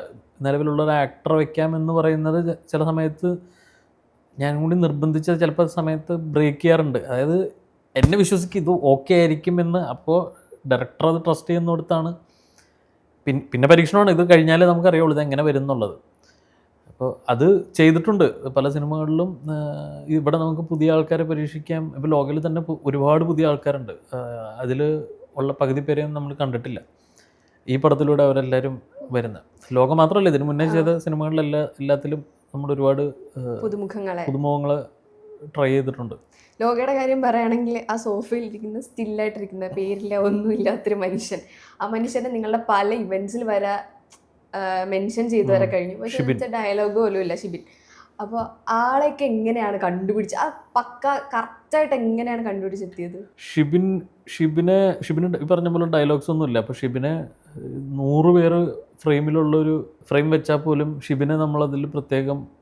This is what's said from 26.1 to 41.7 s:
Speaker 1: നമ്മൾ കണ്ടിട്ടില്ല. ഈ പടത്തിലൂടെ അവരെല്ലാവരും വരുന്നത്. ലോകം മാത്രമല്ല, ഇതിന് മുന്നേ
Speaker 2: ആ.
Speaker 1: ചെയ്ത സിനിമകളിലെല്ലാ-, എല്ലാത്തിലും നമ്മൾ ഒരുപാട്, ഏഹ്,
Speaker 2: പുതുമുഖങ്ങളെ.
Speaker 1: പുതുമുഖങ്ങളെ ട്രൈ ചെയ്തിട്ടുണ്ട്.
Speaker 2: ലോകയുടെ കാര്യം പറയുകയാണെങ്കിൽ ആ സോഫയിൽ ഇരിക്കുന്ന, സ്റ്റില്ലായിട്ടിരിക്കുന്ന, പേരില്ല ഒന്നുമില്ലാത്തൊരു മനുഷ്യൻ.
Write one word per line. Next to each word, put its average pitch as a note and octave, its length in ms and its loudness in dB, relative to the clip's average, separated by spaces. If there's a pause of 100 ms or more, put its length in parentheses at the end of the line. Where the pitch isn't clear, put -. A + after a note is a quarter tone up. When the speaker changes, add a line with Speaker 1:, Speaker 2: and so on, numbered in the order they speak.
Speaker 1:
നമ്മൾ C#3+ 200 -8
കണ്ടിട്ടില്ല. B2 460 -6 (880)
ഈ C3 80 2
പടത്തിലൂടെ D3 460 4
അവരെല്ലാവരും C3 540 2 (360)
വരുന്നത്. A2+ 300 -4 (280)
ലോകം C3 260 4
മാത്രമല്ല, F3+ 320 4
ഇതിന് C#3+ 160 2
മുന്നേ D3 220 0
Speaker 2:
ആ. D#3+ 60 0
Speaker 1:
ചെയ്ത E3 240 2
സിനിമകളിലെല്ലാ-, D#3 840 -2
എല്ലാത്തിലും C#3+ 420 -2 (340)
നമ്മൾ C#3+ 180 -6
ഒരുപാട്, C#3 300 2 (280)
ഏഹ്, B2 300 -8
Speaker 2:
പുതുമുഖങ്ങളെ. G3+ 640 -6
Speaker 1:
പുതുമുഖങ്ങളെ C#3+ 540 -2 (680)
ട്രൈ D3 220 0
ചെയ്തിട്ടുണ്ട്. C3 460 -2 (460)
Speaker 2:
ലോകയുടെ A#3+ 340 0
കാര്യം C4 280 0
പറയുകയാണെങ്കിൽ A#3 540 0 (140)
ആ A3+ 60 -2
സോഫയിൽ A3+ 480 -4
ഇരിക്കുന്ന, G#3+ 360 -10
സ്റ്റില്ലായിട്ടിരിക്കുന്ന, G#3+ 880 -6
പേരില്ല G3 480 -4
ഒന്നുമില്ലാത്തൊരു G#3 800 0
മനുഷ്യൻ. G3 460 -4 (340)